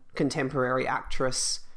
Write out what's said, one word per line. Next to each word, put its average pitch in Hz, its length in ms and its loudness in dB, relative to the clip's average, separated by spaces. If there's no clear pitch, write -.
contemporary 131 720 0
actress - 760 0